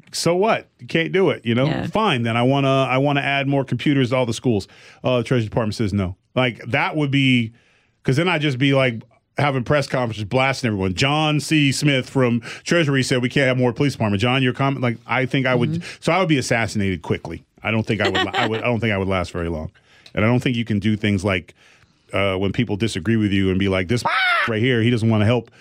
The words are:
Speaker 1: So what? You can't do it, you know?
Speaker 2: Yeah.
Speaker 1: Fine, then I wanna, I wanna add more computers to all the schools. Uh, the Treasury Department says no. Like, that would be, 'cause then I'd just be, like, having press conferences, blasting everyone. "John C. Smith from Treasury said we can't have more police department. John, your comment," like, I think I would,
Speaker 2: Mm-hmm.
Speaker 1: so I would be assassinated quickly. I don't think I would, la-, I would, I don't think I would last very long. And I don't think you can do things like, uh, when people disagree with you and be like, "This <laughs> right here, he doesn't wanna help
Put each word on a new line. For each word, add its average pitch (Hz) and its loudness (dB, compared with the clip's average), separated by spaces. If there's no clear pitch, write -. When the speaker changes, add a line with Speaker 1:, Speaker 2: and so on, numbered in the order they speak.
Speaker 1:
So 170 0
what? 190 0
You 123 -18
can't 160 -2
do 180 4
it, - -6
you 117 2
know? 127 2
Speaker 2:
Yeah. 139 -2
Speaker 1:
Fine, 170 0
then 117 0
I 120 2
wanna, 135 2
I 127 0
wanna 143 2
add 139 -2
more 139 2
computers 135 0
to 131 0
all 127 2
the 113 -4
schools. 110 -2
Uh, 127 2
the 113 -2
Treasury 117 0
Department 107 -2
says 104 -2
no. 95 -2
Like, 120 -2
that 156 -2
would 147 -2
be, 127 2
'cause 135 0
then 175 2
I'd 160 0
just 139 -2
be, 139 2
like, 127 0
having 131 0
press 147 0
conferences, 113 -4
blasting 131 0
everyone. 95 0
"John 151 0
C. 143 2
Smith 135 0
from 120 2
Treasury 143 2
said 127 0
we 123 -2
can't 139 2
have 127 2
more 123 2
police 143 0
department. 104 0
John, 123 2
your 127 2
comment," 135 -2
like, 117 -2
I 123 0
think 131 0
I 127 2
would, 156 2
Speaker 2:
Mm-hmm. 170 -8
Speaker 1:
so 160 0
I 175 2
would 185 2
be 156 4
assassinated 104 -2
quickly. - -6
I 98 -4
don't 110 0
think 107 0
I - 2
would, - 0
la-, 98 -4
I - -2
would, 110 -4
I 110 -6
don't 120 0
think 113 0
I 98 0
would 95 0
last 92 -2
very 85 -4
long. 82 -8
And - -2
I - 2
don't 123 2
think 127 -2
you 117 -2
can 107 0
do 107 0
things 101 0
like, 95 -2
uh, 98 0
when 95 0
people 110 -2
disagree 113 -2
with 104 0
you 98 2
and 92 2
be 95 0
like, 95 0
"This 120 0
<laughs> 698 0
right 110 -2
here, 120 2
he 117 2
doesn't 113 2
wanna 107 2
help 117 0